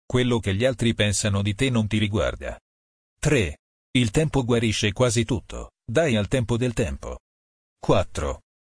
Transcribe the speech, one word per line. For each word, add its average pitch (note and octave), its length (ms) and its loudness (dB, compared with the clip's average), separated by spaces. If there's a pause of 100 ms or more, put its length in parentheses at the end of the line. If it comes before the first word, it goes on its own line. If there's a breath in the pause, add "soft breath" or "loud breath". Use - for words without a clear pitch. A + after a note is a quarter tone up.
Quello B2 340 0
che G2+ 160 -2
gli G2+ 100 0
altri B2 280 2
pensano G#2 480 0
di G2+ 140 0
te C3+ 160 0
non A2+ 180 2
ti G#2+ 100 0
riguarda. D#2 600 -2 (580)
Tre. B2 380 0 (360)
Il B2 180 2
tempo D3+ 340 0
guarisce A2+ 480 0
quasi A#2 320 2
tutto, A#2 460 -6 (120)
dai D3 320 0
al G#2 140 0
tempo A#2+ 280 0
del A#2+ 180 -2
tempo. C#2 460 -4 (580)
Quattro. D#2 640 -2 (280)